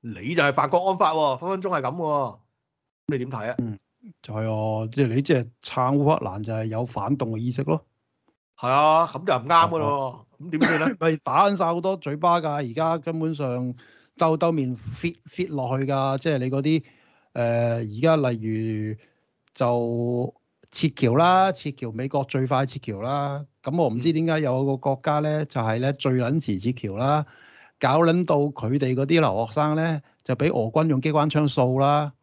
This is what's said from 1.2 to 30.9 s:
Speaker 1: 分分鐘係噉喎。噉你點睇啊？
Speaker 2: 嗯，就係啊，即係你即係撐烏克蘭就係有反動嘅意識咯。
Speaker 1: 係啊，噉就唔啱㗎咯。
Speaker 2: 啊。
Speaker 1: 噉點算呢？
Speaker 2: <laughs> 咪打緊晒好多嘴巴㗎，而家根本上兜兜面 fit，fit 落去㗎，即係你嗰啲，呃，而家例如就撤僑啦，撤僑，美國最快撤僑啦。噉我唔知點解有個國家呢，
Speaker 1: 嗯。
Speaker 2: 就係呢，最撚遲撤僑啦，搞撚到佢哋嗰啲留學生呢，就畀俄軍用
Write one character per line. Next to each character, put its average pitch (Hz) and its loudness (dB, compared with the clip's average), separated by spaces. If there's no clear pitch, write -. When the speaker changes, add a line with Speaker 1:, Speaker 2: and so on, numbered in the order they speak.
Speaker 1:
分 165 -6
分 190 -4
鐘 180 -2
係 - -2
噉 131 -4
喎。 147 -2
噉 - -20
你 143 -2
點 127 -6
睇 113 -6
啊？ 120 -6
Speaker 2:
嗯， 113 -4
就 - -14
係 110 -4
啊， 110 -2
即 139 2
係 131 4
你 117 0
即 139 0
係 117 0
撐 127 0
烏 143 4
克 - -6
蘭 101 -8
就 110 -6
係 110 -4
有 110 -4
反 123 -4
動 120 -4
嘅 113 -4
意 120 -4
識 131 -6
咯。 156 -2
Speaker 1:
係 123 -6
啊， 156 4
噉 - -14
就 - 2
唔 120 0
啱 170 6
㗎 165 -2
咯。 143 0
Speaker 2:
啊。 - -16
Speaker 1:
噉 175 -14
點 156 0
算 165 4
呢？ 196 0
Speaker 2:
<laughs> - -20
咪 160 2
打 147 4
緊 202 0
晒 180 0
好 170 0
多 190 -2
嘴 147 -6
巴 170 2
㗎， 147 -4
而 113 -10
家 160 0
根 160 -6
本 160 -2
上 127 -4
兜 160 2
兜 170 2
面 127 -2
fit，fit - -8
落 131 -4
去 135 -2
㗎， 135 0
即 165 -2
係 147 0
你 127 -2
嗰 135 -2
啲， 156 2
呃， 117 0
而 110 -8
家 160 6
例 127 0
如 110 -4
就 120 -2
撤 - -2
僑 123 2
啦， 185 6
撤 185 -8
僑， 127 -10
美 120 -6
國 139 -2
最 131 -2
快 131 2
撤 135 -10
僑 101 -8
啦。 143 -4
噉 139 -6
我 160 2
唔 113 -4
知 147 0
點 156 0
解 160 0
有 131 0
個 139 0
國 135 -2
家 151 0
呢， 151 0
Speaker 1:
嗯。 147 -6
Speaker 2:
就 127 -4
係 110 0
呢， 131 0
最 131 0
撚 127 0
遲 110 -2
撤 110 0
僑 107 -6
啦， 147 0
搞 139 2
撚 170 4
到 160 2
佢 143 0
哋 127 0
嗰 135 0
啲 165 4
留 113 2
學 110 -12
生 151 0
呢， 160 -2
就 131 -4
畀 143 0
俄 113 0
軍 156 2
用 135 2